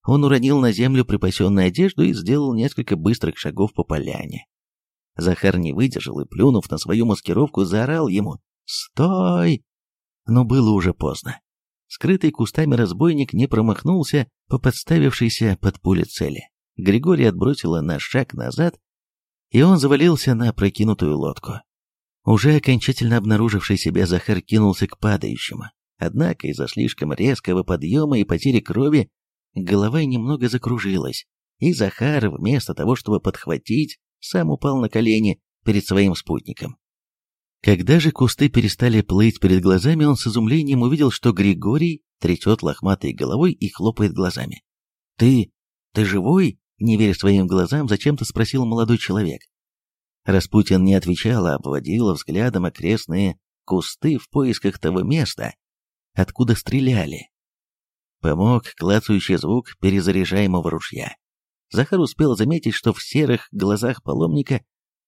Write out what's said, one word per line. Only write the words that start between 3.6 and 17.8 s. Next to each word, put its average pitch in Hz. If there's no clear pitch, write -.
по -
поляне. -
Захар 90
не 85
выдержал 95
и, 71
плюнув 120
на -
свою 110
маскировку, 101
заорал 123
ему: 95
«Стой!» 175
Но 120
было 120
уже 92
поздно. -
Скрытый 175
кустами 147
разбойник 123
не 120
промахнулся 131
по 139
подставившейся 123
под -
пули 90
цели. -
Григория 123
отбросило 87